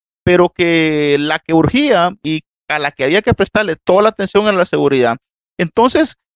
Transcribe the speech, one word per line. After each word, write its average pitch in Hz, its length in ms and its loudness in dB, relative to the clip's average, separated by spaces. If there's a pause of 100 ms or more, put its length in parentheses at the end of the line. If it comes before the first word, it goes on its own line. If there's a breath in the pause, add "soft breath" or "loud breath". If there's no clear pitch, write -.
(240)
pero 175 260 2
que 156 680 0
la 156 200 -4
que - 140 -6
urgía 180 720 0
y 156 200 -6 (240)
a 151 100 -4
la 143 140 -4
que - 120 -6
había 160 180 0
que - 120 -2
prestarle 196 420 -2
toda 190 280 2
la 220 60 2
atención 202 340 -2
era 208 120 0
la 180 100 0
seguridad. 135 520 0 (400)
Entonces, 247 580 0 (200)